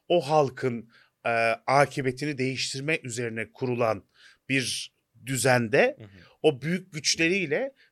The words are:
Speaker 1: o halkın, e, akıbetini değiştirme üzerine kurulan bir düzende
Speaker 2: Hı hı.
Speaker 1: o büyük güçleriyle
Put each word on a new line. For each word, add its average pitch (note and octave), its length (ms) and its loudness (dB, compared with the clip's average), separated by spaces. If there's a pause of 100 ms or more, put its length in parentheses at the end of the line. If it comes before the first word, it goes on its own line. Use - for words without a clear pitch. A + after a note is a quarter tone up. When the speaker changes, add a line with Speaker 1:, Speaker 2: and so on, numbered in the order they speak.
Speaker 1:
o F3 220 2
halkın, C3 600 0 (360)
e, - 20 2 (380)
akıbetini C3+ 720 0
değiştirme C3+ 640 -4
üzerine A2+ 500 -8
kurulan A#2 520 -2 (440)
bir - 440 -4 (340)
düzende B2+ 720 2
Speaker 2:
Hı - 60 -18
hı. G2+ 40 -20 (340)
Speaker 1:
o C#3+ 200 2
büyük F3+ 300 -6
güçleriyle E3 840 -2 (180)